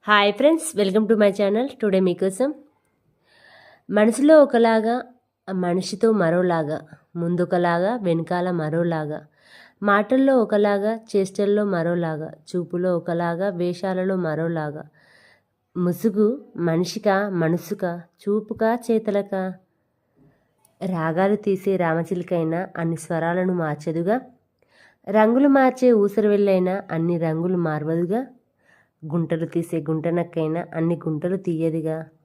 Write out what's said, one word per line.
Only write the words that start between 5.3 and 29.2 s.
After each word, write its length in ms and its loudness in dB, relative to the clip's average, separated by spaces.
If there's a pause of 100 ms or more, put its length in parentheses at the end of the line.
మనిషితో 600 -2 (140)
మరోలాగా, 580 0 (360)
ముందొకలాగా, 760 0 (160)
వెనకాల 440 0
మరోలాగా, 680 -2 (680)
మాటల్లో 520 4
ఒకలాగా, 500 2 (200)
చేష్టల్లో 520 0 (120)
మరోలాగా, 540 -2 (200)
చూపులో 480 -2
ఒకలాగా, 520 -2 (120)
వేషాలలో 640 -2
మరోలాగా. 580 -4 (920)
ముసుగు 520 0 (300)
మనిషికా, 580 0 (140)
మనసుకా, 640 -2 (300)
చూపుకా, 520 -2
చేతలకా? 680 -2 (1400)
రాగాలు 680 0
తీసే 280 0 (100)
రామచిలుకైనా 760 -2 (160)
అన్ని 300 -4
స్వరాలను 560 -2
మార్చదుగా, 560 -2 (880)
రంగులు 400 4
మార్చే 440 4 (140)
ఊసరవెల్లైనా 720 2 (140)
అన్ని 260 0
రంగులు 420 0 (120)
మార్వదుగా, 520 -2 (800)
గుంటలు 500 -2